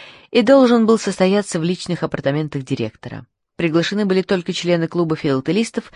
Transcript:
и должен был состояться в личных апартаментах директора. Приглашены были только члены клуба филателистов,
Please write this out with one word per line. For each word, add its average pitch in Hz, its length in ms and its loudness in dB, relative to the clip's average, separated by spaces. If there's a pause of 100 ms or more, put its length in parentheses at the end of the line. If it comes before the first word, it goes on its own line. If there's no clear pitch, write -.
(300)
и 247 120 2
должен 240 440 6
был 220 140 4
состояться 190 600 0
в 156 40 -2
личных 175 400 -4
апартаментах 147 600 -4
директора. 113 600 -8 (360)
Приглашены 170 440 0
были 190 180 0
только 180 300 -4
члены 170 340 0
клуба 165 280 -2
филателистов, 160 800 -2